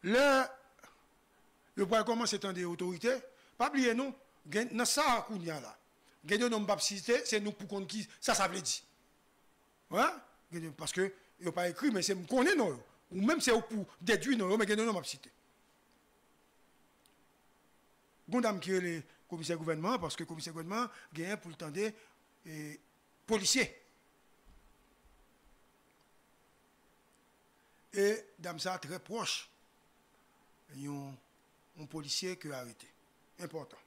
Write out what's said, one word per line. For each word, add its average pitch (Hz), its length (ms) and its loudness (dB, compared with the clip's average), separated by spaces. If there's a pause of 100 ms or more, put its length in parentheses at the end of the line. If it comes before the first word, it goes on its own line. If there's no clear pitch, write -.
Le, 262 400 6 (1300)
le 196 120 0
point 220 160 4
comment 233 220 2
c'est 208 180 -2 (100)
des 180 120 -2
autorités, 180 540 0 (360)
pas 254 140 2
oublier 262 240 4
non, 262 220 -2 (340)
gen-, 220 260 -2
dans 240 100 2
ça, 269 420 2
qu'on 214 120 -6
y 165 120 -6
a 151 80 -6
là, - 180 -16 (480)
gen-, 214 220 2
non, 220 180 0
pas 202 140 2
cité, 240 440 0
c'est 214 160 2
nous 208 120 -4
pour 202 160 -12
qu'on 196 180 -4
qui, 202 220 -6 (120)
ça, - 140 2
ça 196 140 4
veut 180 140 -2
dire. - 200 -4 (1080)
Hein? 277 280 2 (320)
Gen-, 165 220 -8
parce 156 180 -8
que, 190 220 0 (260)
il - 40 -18
n'y 180 60 -2
a - 20 -6
pas 175 180 0
écrit, 254 220 0
mais 196 100 2
c'est 196 140 0 (120)
qu'on 254 200 4
est 403 80 6
non, 175 280 2 (280)
ou 185 120 -2
même 294 180 4
c'est 254 100 4 (160)
pour 208 180 -4 (160)
déduire 233 380 2
non, 190 180 2
mais 214 100 2
gen-, 214 160 2
non, 226 80 2
pas 180 120 -2
cité. - 280 -12 (3000)
Gondam 185 320 2
qui 170 120 -4
est 185 100 2
le 170 220 -4 (260)
commissaire 165 280 -2
gouvernement, 160 420 0
parce 165 160 -4
que 170 80 -8
le 160 40 -10
commissaire 160 260 -10
gouvernement, 190 360 -4 (240)
gagne 175 240 -6
pour 170 140 -14
le 147 60 -16
temps 160 120 -10
des, 202 240 -2 (540)
eh, 151 320 -10 (480)
policiers. 220 520 2 (4000)
Et 202 320 2 (140)
dame 170 180 -8
ça 185 220 -4
très 160 200 -8
proche, - 480 -6 (1300)
un, 139 400 -10 (680)
un 156 60 -14
policier 160 540 -6
qui 156 100 -10
a 135 100 -6
arrêté. 120 280 -14 (540)
Important. 160 340 -10 (120)